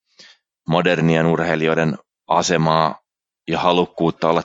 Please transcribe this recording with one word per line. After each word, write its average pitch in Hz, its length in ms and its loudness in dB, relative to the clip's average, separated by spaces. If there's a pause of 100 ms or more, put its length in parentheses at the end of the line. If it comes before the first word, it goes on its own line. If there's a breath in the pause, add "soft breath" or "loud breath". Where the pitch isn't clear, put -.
(680 soft breath)
modernien 82 580 2
urheilijoiden 80 720 0 (300)
asemaa 80 720 0 (480)
ja 85 120 -4
halukkuutta 85 720 0
olla 82 140 0